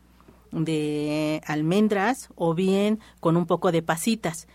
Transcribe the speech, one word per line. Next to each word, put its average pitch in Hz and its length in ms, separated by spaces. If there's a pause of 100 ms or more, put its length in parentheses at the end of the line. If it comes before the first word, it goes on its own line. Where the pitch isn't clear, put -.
(520)
de 151 920
almendras 196 920
o 165 180
bien 196 460 (200)
con 170 180
un 175 80
poco 175 260
de 165 100
pasitas, 165 720